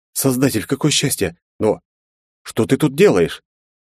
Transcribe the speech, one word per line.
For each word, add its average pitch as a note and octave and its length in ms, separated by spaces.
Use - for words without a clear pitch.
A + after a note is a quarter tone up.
«Создатель, B2 520
какое C#3 260
счастье! - 460
Но G#2 220
что - 220
ты - 120
тут C#3 180
делаешь?» A2 480